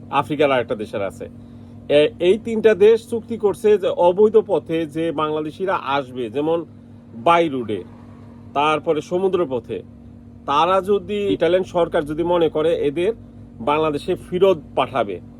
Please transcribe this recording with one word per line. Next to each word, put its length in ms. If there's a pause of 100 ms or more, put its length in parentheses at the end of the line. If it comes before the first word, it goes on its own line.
আফ্রিকার 420
আর 80
একটা 140
দেশের 280
আছে। 260 (600)
এ-, 300
এই 200
তিনটা 360
দেশ 360
চুক্তি 260
করছে 420
যে 100
অবৈধ 480 (100)
পথে 400
যে 260
বাংলাদেশিরা 640
আসবে, 540
যেমন 340 (500)
বাই 340
রোডে, 360 (680)
তারপরে 460
সমুদ্র 460
পথে, 360 (640)
তারা 340
যদি, 480
ইটালিয়ান 360
সরকার 400
যদি 180
মনে 260
করে 260
এদের 380 (480)
বাংলাদেশে 540
ফেরত 440 (160)
পাঠাবে 460 (200)